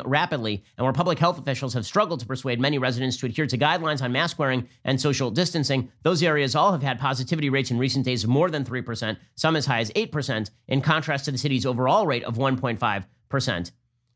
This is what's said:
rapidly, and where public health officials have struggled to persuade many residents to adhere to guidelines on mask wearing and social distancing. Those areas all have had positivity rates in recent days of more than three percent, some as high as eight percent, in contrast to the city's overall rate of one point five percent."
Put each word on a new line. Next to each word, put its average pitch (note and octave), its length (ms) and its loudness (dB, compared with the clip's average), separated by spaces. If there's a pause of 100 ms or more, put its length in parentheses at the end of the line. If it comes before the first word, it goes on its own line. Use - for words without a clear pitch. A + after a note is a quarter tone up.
rapidly, B2+ 580 0 (140)
and B2 60 -2
where C3 100 2
public E3 240 2
health F3 220 2
officials C3 340 -4
have A#2+ 100 -2
struggled E3+ 360 0
to A#2 80 -10
persuade B2+ 320 -2
many C#3+ 180 2
residents B2 400 0
to - 80 -4
adhere C#3+ 220 -2
to B2+ 100 -2
guidelines D3+ 460 0
on B2 80 -2
mask D#3+ 260 0
wearing C3 300 0 (160)
and C3 180 0
social C3+ 300 0
distancing. C#3+ 580 0 (140)
Those E3 180 2
areas D3 340 2
all F3+ 180 4
have C#3+ 100 -2
had B2+ 160 -2
positivity C3+ 500 -2
rates C3 220 0
in A#2+ 80 2
recent C3 260 0
days B2 180 0
of A2 60 0
more D#3 220 4
than C#3+ 140 -4
three A#2+ 180 -6
percent, A2 340 -4 (160)
some D#3+ 220 2
as C#3 100 0
high B2 140 2
as A2 160 -2
eight G#3+ 160 0
percent, A#2 400 -4 (160)
in C3+ 140 2
contrast D#3 440 0
to D3 60 -4
the C3 80 -4
city's C3+ 260 0
overall C3 400 2
rate B2+ 180 0
of A2+ 140 -4
one C3+ 180 2
point A#2+ 220 -2
five G2+ 300 -2 (220)
percent." G#2+ 420 -2 (440)